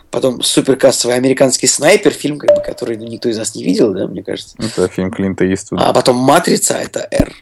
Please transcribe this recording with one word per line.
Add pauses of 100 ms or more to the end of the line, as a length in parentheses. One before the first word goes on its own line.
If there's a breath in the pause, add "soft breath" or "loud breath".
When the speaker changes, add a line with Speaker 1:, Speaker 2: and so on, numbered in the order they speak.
(100)
Speaker 1:
Потом
суперкассовый
«Американский
снайпер»,
фильм,
как
бы,
который,
ну,
никто
из
нас
не
видел,
да,
мне
кажется.
Speaker 2:
Это
фильм
Клинта
Иствуда.
Speaker 1:
А
потом
«Матрица» —
это
R,